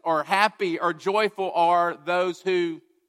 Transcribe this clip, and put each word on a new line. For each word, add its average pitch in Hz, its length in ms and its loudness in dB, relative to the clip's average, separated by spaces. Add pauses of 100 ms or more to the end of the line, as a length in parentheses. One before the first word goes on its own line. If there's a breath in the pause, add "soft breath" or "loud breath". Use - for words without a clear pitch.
or 156 200 0
happy 190 560 0
or 170 140 0
joyful 190 600 -2
are 170 420 2
those 175 460 -4
who 175 400 -2 (260)